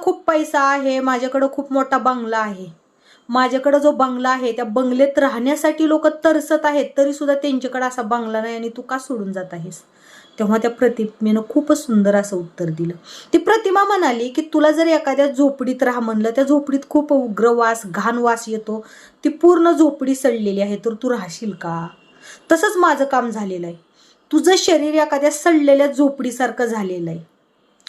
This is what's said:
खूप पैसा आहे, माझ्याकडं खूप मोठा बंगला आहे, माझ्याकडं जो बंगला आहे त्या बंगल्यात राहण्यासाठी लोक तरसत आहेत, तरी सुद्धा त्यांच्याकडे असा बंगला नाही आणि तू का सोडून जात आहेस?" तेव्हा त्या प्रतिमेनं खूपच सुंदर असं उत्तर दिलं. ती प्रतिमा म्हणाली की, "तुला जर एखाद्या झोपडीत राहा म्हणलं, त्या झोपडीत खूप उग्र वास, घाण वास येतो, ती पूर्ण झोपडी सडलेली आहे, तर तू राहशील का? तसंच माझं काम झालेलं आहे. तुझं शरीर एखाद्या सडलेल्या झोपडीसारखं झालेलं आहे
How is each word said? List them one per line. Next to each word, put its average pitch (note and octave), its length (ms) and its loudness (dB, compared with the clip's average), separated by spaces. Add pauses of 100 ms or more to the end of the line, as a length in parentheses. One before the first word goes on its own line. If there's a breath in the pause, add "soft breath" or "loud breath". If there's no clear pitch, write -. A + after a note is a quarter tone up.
खूप F4+ 220 -2
पैसा D#4 360 0
आहे, C#4 400 0
माझ्याकडं C4 520 0
खूप C#4 220 -6
मोठा C4+ 240 0
बंगला A#3 400 -2
आहे, G3+ 300 -6 (640 soft breath)
माझ्याकडं B3+ 480 2
जो D4 140 4
बंगला B3+ 380 0
आहे B3+ 220 -2
त्या A#3 140 -6
बंगल्यात B3+ 540 0
राहण्यासाठी D4 680 0
लोक D#4 200 2
तरसत D#4 580 0
आहेत, D4 200 0 (120)
तरी C#4 160 2
सुद्धा C#4+ 220 0
त्यांच्याकडे C4 500 -4
असा B3+ 160 -4
बंगला A3 400 -4
नाही A#3 140 -6
आणि A3+ 140 -8
तू A#3 120 -12
का C4 160 -4
सोडून G#3 360 -8
जात F#3 200 -10
आहेस?" E3+ 280 -12 (580 soft breath)
तेव्हा G#3+ 180 2
त्या A#3 140 -2
प्रतिमेनं A3 800 0
खूपच D4 360 2
सुंदर G3+ 300 4
असं G3+ 220 -2
उत्तर F3 280 -8
दिलं. E3 280 -4 (400 loud breath)
ती - 40 6
प्रतिमा G4+ 460 2
म्हणाली D4+ 460 0
की, B3+ 120 -4 (120)
"तुला D4+ 180 4
जर E4 160 2
एखाद्या C#4+ 400 2
झोपडीत C4 560 0
राहा B3 160 0
म्हणलं, A3 300 -2
त्या A#3 140 2
झोपडीत C#4 460 0
खूप D4 240 0
उग्र A#3 340 2
वास, A#3 380 2
घाण G#3 320 -4
वास A#3 300 0
येतो, G#3+ 380 -8 (380 loud breath)
ती D4+ 60 0
पूर्ण E4+ 420 4
झोपडी C#4+ 440 2
सडलेली G#3+ 460 0
आहे, G3+ 160 -2
तर A3 160 -4
तू B3 160 -4
राहशील G3+ 420 -6
का? E3 360 -8 (640 loud breath)
तसंच F4 240 2
माझं D#4+ 300 2
काम B3+ 240 0
झालेलं F#3+ 380 -8
आहे. E3+ 200 -16 (440 soft breath)
तुझं D#4 260 4
शरीर D4+ 360 2
एखाद्या D4 380 2
सडलेल्या C#4+ 560 4
झोपडीसारखं B3+ 800 -2
झालेलं F#3 440 -4
आहे E3 100 -10 (680)